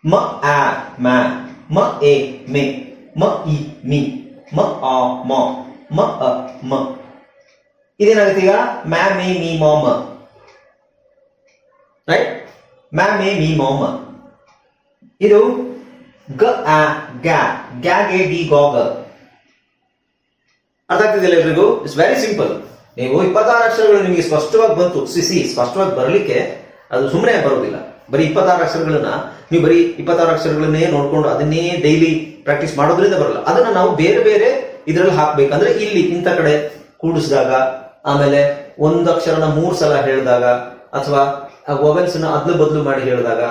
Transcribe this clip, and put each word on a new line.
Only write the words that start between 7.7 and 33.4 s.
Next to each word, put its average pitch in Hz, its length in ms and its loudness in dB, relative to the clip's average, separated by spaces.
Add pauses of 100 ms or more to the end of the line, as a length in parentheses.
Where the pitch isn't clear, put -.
Itu 208 180 4
yang 202 140 4
ketiga, 190 560 0
ma, 185 320 0
me, 180 220 -2
mi, 165 180 -4
mo, 151 260 4
mờ. - 220 -2 (2000)
Right? - 400 -2 (440)
Ma, 190 280 0
me, 190 160 0
mi, 156 200 0
mo, 135 240 0
mờ. - 200 -4 (1200)
Itu 214 460 4 (600)
g, 143 160 0 (220)
a, - 420 0 (160)
ga, - 400 -2 (180)
ga, 185 280 0
ge, 185 180 0
gi, 165 220 -4
go, 143 240 4
ge. - 340 -4 (1800)
ಅರ್ಥ 190 160 2
ಆಗ್ತಿದೆಯಲ್ಲ 185 320 2
ಎಲ್ರಿಗೂ? 160 480 2
It's 131 120 -8
very 214 280 2
simple. - 300 -2 (420)
ನೀವು 131 260 0
ಇಪ್ಪತ್ತಾರು 214 400 2
ಅಕ್ಷರಗಳು 220 380 4
ನಿಮಗೆ 180 200 0
ಸ್ಪಷ್ಟವಾಗಿ 156 540 2
ಬಂತು. 175 300 0
ಸಿ, 170 160 -4
ಸಿ, 151 260 -2
ಸ್ಪಷ್ಟವಾಗಿ 127 480 -2
ಬರ್ಲಿಕ್ಕೆ - 680 -2 (260)
ಅದು 135 180 -2
ಸುಮ್ನೆ 233 360 2
ಬರೋದಿಲ್ಲ. - 300 -2 (360)
ಬರೀ 147 120 2
ಇಪ್ಪತ್ತಾರು 156 400 2
ಅಕ್ಷರಗಳನ್ನ 156 420 -2 (460)
ನೀವು 165 120 2
ಬರೀ 170 360 2
ಇಪ್ಪತ್ತಾರು 165 320 0
ಅಕ್ಷರಗಳನ್ನೇ 156 560 0
ನೋಡ್ಕೊಂಡು 147 420 0
ಅದನ್ನೇ 165 540 -2
ಡೈಲಿ 160 600 2
ಪ್ರಾಕ್ಟೀಸ್ 147 340 -2
ಮಾಡೋದ್ರಿಂದ 175 360 2
ಬರಲ್ಲ. - 300 -2